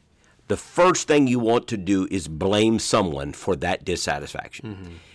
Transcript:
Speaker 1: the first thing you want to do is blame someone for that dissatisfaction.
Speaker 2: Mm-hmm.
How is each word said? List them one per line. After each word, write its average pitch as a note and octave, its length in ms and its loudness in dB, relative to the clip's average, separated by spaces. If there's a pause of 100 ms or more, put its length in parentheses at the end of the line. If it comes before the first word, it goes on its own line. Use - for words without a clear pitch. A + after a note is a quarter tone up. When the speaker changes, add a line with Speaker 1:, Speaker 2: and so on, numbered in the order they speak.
(480)
Speaker 1:
the G2+ 80 -2
first - 520 2
thing D3 200 4
you B2 120 2
want A#2 280 2
to A#2 100 -6
do F#2+ 320 0
is E2 200 -4
blame G2+ 500 2
someone D2+ 540 -2
for - 240 -4
that F2 260 -4
dissatisfaction. - 840 -6
Speaker 2:
Mm-hmm. F#2+ 280 -14 (220)